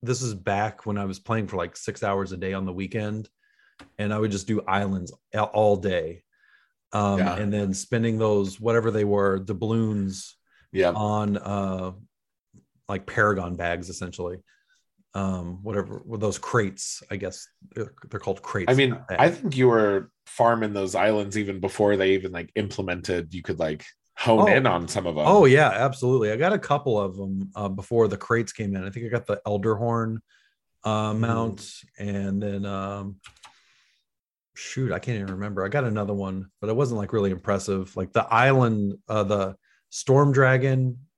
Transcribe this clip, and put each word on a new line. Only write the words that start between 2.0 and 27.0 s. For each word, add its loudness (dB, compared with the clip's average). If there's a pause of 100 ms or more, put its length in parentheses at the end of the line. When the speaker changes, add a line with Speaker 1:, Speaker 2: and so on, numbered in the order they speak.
Speaker 1:
hours -2
a -10
day -6
on -4
the -6
weekend, -6 (680)
and -2
I -2
would 2
just -4
do 0
islands -2 (200)
a-, 0
all 4
day. -4 (720)
Um, 2
Speaker 2:
Yeah. 0
Speaker 1:
and -4
then -2
spending -2
those, 0
whatever 2
they 2
were, 2
doubloons -2 (360)
Speaker 2:
Yeah. 4
Speaker 1:
on, 0
uh, -4 (960)
like, -6
Paragon 0
bags, -4
essentially. -10 (760)
Um, -6
whatever, -4
with -8
those -2
crates, -4
I -8
guess -10 (280)
they're, -8 (160)
they're -10
called -6
crates, -2
Speaker 2:
I 8
mean, 4
Speaker 1:
not -8
Speaker 2:
I -4
Speaker 1:
bags. 4
Speaker 2:
think -4
you 6
were 4 (160)
farming 2
those -2
islands 2
even -4
before 2
they 4
even, 0
like, -10
implemented, -4
you -10
could, -6
like, -4 (320)
hone 6
Speaker 1:
Oh. 8
Speaker 2:
in 6
on 2
some -4
of -4
'em. 0
Speaker 1:
Oh, 8
yeah, 8
absolutely. 0
I -2
got 0
a 0
couple 0
of -4